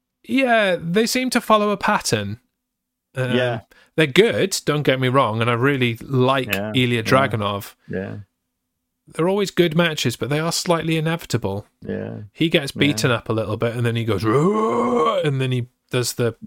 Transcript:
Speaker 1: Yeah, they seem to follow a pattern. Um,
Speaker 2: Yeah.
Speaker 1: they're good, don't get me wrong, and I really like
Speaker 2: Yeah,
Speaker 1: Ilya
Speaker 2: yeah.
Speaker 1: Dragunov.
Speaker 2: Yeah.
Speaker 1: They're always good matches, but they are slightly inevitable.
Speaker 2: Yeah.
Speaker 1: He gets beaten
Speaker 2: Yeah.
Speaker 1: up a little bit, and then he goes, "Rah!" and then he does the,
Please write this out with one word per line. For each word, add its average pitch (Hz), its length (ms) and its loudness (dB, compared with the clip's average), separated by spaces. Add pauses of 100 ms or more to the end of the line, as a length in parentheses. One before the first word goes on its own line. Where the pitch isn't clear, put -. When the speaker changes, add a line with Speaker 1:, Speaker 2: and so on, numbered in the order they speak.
(240)
Speaker 1:
Yeah, 226 560 2
they 170 260 0
seem 254 260 -2
to 240 100 2
follow 208 300 2
a 202 60 -2
pattern. 110 600 -2 (760)
Um, 127 200 -2
Speaker 2:
Yeah. 123 260 0 (340)
Speaker 1:
they're 156 120 2
good, 170 580 2
don't 147 180 0
get 131 160 2
me 127 100 2
wrong, 120 320 2
and 117 80 2
I 120 40 2
really 123 440 0
like 131 560 0
Speaker 2:
Yeah, 101 200 -4
Speaker 1:
Ilya 120 240 2
Speaker 2:
yeah. 113 40 -2
Speaker 1:
Dragunov. 110 760 0 (120)
Speaker 2:
Yeah. 98 300 -8 (880)
Speaker 1:
They're 160 220 -2
always 196 240 0
good 170 240 2
matches, 156 400 0
but 120 140 -6
they 147 100 0
are 165 140 -2
slightly 165 440 0
inevitable. 127 680 -4 (180)
Speaker 2:
Yeah. 104 360 -8 (100)
Speaker 1:
He 156 160 -2
gets 160 240 0
beaten 143 400 0
Speaker 2:
Yeah. 117 60 0
Speaker 1:
up - 120 -10
a 117 40 0
little 104 240 -2
bit, 117 180 -2
and 120 100 -2
then 117 120 0
he 113 80 -2
goes, 101 180 0
"Rah!" 220 1000 2
and 135 160 0
then 131 100 0
he 123 160 -2 (240)
does 123 220 -2
the, 117 340 -2